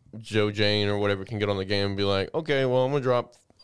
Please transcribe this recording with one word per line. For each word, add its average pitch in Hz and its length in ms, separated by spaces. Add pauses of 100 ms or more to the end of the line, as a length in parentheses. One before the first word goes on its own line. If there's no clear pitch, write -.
(180)
Joe 107 320
Jane 104 380
or 104 100
whatever 101 280
can 107 140
get 101 100
on 98 80
the 95 80
game 101 220
and 98 100
be 101 60
like, 98 300
"Okay, 143 320
well, 127 200
I'm 135 60
gonna 143 120
drop 123 320 (280)